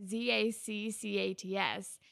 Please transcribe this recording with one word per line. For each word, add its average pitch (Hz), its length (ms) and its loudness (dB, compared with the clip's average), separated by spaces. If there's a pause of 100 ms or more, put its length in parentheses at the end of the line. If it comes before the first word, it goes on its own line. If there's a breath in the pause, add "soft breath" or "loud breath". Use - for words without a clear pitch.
Z 226 260 0
A 226 200 4
C 220 400 -4
C 208 280 -2
A 190 160 2
T 190 220 -4
S. 190 440 0 (120)